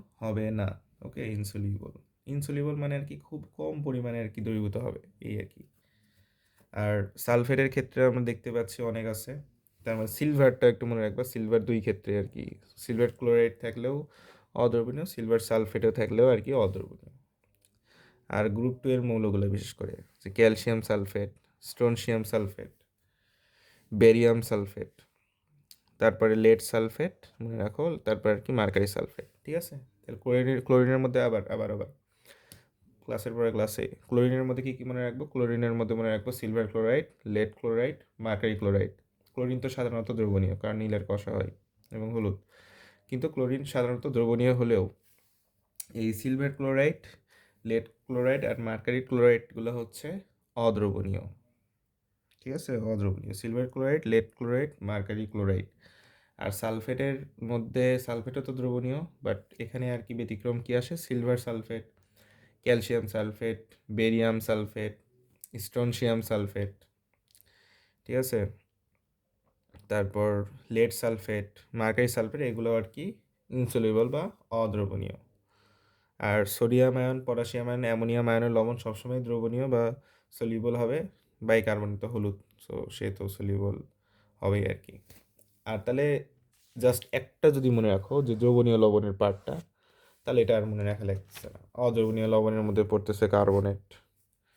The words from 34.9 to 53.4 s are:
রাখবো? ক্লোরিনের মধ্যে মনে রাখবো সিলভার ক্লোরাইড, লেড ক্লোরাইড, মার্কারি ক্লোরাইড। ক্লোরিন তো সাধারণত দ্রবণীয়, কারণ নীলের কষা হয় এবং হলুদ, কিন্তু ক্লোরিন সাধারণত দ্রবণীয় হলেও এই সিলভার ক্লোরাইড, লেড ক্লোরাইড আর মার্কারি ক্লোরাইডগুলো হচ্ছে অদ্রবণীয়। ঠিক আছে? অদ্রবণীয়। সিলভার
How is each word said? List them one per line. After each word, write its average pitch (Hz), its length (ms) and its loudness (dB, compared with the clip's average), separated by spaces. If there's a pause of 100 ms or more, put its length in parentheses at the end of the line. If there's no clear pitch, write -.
রাখবো? 123 220 -8
ক্লোরিনের 120 480 0
মধ্যে 117 220 -2
মনে 113 140 -2
রাখবো 110 220 -2
সিলভার 110 360 -2
ক্লোরাইড, 113 380 0 (200)
লেড 107 300 -2
ক্লোরাইড, 120 400 -2 (240)
মার্কারি 110 360 -2
ক্লোরাইড। 98 360 0 (420)
ক্লোরিন 127 260 -4
তো 135 100 -6
সাধারণত 117 420 -4
দ্রবণীয়, 98 440 2
কারণ 107 200 -4
নীলের 104 320 -2
কষা 101 240 -4
হয় 95 200 -4 (400)
এবং 110 220 -6
হলুদ, 104 240 0 (720)
কিন্তু 131 200 -4
ক্লোরিন 135 340 -2
সাধারণত 123 440 -2
দ্রবণীয় 123 460 2
হলেও 117 360 2 (1040)
এই 113 200 0
সিলভার 131 400 -2
ক্লোরাইড, 139 480 0 (640)
লেড 113 200 0 (200)
ক্লোরাইড 131 400 0
আর 117 140 -2
মার্কারি 113 420 -2
ক্লোরাইডগুলো 120 680 4
হচ্ছে 123 480 -10 (360)
অদ্রবণীয়। 98 840 0 (1000)
ঠিক 131 120 -10
আছে? 135 240 -6
অদ্রবণীয়। 101 560 -2
সিলভার 117 340 -4